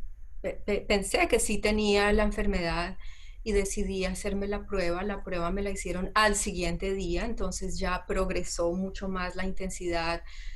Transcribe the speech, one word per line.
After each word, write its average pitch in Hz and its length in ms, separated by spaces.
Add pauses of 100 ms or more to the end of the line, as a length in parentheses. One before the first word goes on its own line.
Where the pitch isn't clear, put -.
(420)
pe-, - 220
pe-, 202 180
pensé 214 460
que 233 120
sí 214 180
tenía 208 560
la 214 80
enfermedad 185 760 (440)
y 220 100
decidí 196 520
hacerme 196 420
la 202 200
prueba. 196 340
La 202 220
prueba 175 260
me 190 140
la 202 80
hicieron 185 420
al 214 220
siguiente 180 580
día, 180 320
entonces 185 540
ya 180 260
progresó 185 680
mucho 190 360
más 180 260
la 185 100
intensidad 170 760 (340)